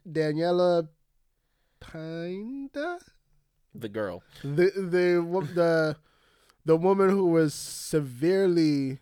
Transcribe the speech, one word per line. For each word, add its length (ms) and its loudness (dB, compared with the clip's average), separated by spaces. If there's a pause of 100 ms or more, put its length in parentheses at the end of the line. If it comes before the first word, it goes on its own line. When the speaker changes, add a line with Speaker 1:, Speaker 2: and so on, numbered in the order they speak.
(100)
Speaker 1:
Daniela 800 0 (920)
Pinda? 1200 -10 (760)
Speaker 2:
The 140 -10
girl. 340 -6 (200)
Speaker 1:
The, 340 2
the, 500 0
wo-, 160 -2
the, 540 0 (680)
the 120 4
woman 340 4
who 160 2
was 260 4
severely 1500 0